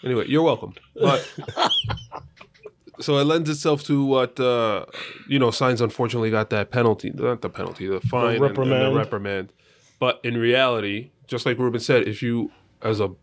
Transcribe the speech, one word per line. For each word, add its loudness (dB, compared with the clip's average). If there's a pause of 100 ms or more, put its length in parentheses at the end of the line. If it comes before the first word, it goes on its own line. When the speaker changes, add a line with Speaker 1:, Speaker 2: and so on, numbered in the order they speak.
Speaker 1:
Anyway, 0
you're 2
welcome. 0 (220)
But 2 (1700)
so 0
it 4
lends 2
itself 0
to 2
what, 2
uh, 0 (420)
you 2
know, 6
Sainz 2
unfortunately 0
got 0
that -2
penalty, 0
not -2
the -6
penalty, -8
the -2
fine 0
and, -
and 2
the 4
Speaker 2:
reprimand. 2
Speaker 1:
reprimand. -4 (460)
But 0
in -2
reality, 0 (160)
just -4
like 0
Ruben 0
said, 2
if -6
you, -2 (300)
as -2
a 0 (120)